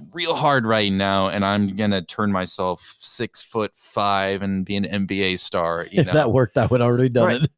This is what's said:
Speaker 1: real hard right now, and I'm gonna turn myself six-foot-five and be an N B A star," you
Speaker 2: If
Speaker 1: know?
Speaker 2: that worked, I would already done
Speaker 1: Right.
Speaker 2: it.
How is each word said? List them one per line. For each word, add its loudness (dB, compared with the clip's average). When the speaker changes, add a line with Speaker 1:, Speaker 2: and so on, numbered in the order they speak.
Speaker 1:
real -2
hard 2
right 2
now, 2
and -2
I'm 0
gonna 0
turn -4
myself -4
six-foot-five -4
and -2
be -6
an -2
N -4
B -2
A 2
star," -2
you 2
Speaker 2:
If 2
Speaker 1:
know? 0
Speaker 2:
that 2
worked, 2
I 4
would 2
already 4
done 4
Speaker 1:
Right. 2
Speaker 2:
it. 2